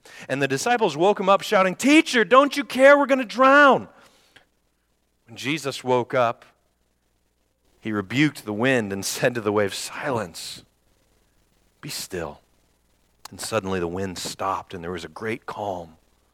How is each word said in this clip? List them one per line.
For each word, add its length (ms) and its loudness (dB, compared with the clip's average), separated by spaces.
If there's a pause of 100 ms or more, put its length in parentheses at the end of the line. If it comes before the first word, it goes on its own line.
(280)
and 120 -4
the 60 2
disciples 500 0
woke 220 2
him 100 -2
up 140 4
shouting, 320 2
"Teacher, 500 4
don't 320 4
you 60 -4
care? 340 6
We're 100 2
gonna 180 0
drown." 640 4 (1400)
When 100 -20
Jesus 460 -8
woke 320 -2
up, 300 0 (1400)
he 100 -10
rebuked 540 -2
the 80 -8
wind 400 0
and 120 -6
said 300 -2
to 60 -8
the 100 -2
waves, 260 -2
"Silence, 840 -10 (1160)
be 80 -16
still." 540 -12 (840)
And 120 -16
suddenly 400 -4
the 80 -2
wind 300 -8
stopped, 540 -6
and 120 -14
there 80 -8
was 120 -10
a 40 -16
great 380 -10
calm. 500 -10 (380)